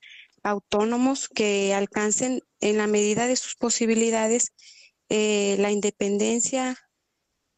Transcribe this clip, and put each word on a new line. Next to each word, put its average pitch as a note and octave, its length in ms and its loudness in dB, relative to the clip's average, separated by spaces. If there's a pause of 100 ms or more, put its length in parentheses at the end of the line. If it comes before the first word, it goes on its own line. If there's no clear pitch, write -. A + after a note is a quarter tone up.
(420)
autónomos, A3+ 840 -2
que G3+ 440 0
alcancen G#3+ 720 -2 (180)
en G#3 160 2
la G#3+ 100 0
medida G#3 400 2
de B3+ 100 0
sus - 200 -8
posibilidades, A3+ 960 0 (560)
eh, G#3 500 0
la G3+ 120 0
independencia G#3+ 1040 -2 (800)